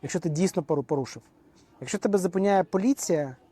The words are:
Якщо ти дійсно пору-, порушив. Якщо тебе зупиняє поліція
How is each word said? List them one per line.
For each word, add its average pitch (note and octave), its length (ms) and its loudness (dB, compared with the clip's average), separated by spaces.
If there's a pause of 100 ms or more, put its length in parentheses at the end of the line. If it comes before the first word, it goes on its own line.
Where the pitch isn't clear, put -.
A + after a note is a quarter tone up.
Якщо D#3 180 -4
ти E3+ 100 -2
дійсно E3 340 0
пору-, C#3+ 200 0
порушив. C3+ 380 -4 (600)
Якщо - 160 -8
тебе G3+ 200 0
зупиняє F#3+ 460 2
поліція F3+ 720 0 (160)